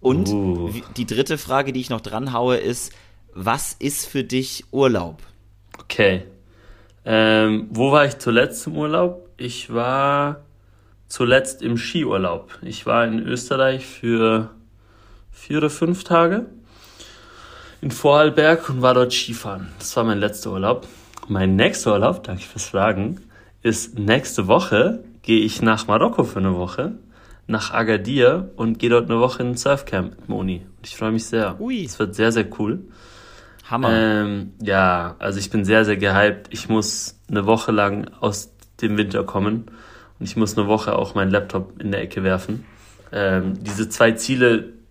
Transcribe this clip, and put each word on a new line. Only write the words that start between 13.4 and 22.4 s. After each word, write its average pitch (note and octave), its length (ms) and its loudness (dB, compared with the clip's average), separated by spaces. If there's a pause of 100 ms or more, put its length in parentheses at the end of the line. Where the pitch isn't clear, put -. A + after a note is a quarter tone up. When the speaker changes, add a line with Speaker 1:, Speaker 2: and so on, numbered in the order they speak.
Speaker 2:
für A2+ 640 0 (840)
vier - 280 -6
oder D3+ 120 0
fünf E3+ 340 -2
Tage E3+ 420 2 (1400)
in C#3+ 80 -4
Vorarlberg D3+ 800 6
und B2+ 140 -2
war B2+ 120 6
dort B2 180 4
Skifahren. G2 560 -6 (100)
Das - 180 -8
war A#2 80 2
mein G#2+ 160 0
letzter G#2 320 -4
Urlaub. G2 340 -2 (420)
Mein F#2+ 280 2
nächster A#2+ 360 2
Urlaub, A#2 320 2
danke F#2 180 -10